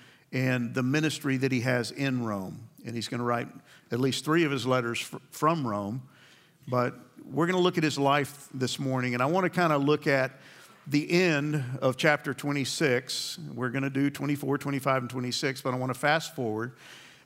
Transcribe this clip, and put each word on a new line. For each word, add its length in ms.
and 400
the 80
ministry 560
that 140
he 100
has 300
in 340
Rome. 420
And 120
he's 120
gonna 160
write 240
at 80
least 260
three 180
of 80
his 140
letters 340
fr-, 180
from 380
Rome. 340
But 280
we're 220
gonna 140
look 180
at 60
his 160
life 520
this 280
morning, 340
and 80
I 60
wanna 240
kinda 260
look 300
at 320
the 220
end 540
of 140
chapter 360
twenty-six. 1040
We're 160
gonna 220
do 180
twenty-four, 480
twenty-five, 460
and 80
twenty-six, 500
but 140
I 20
wanna 160
fast 420
forward 380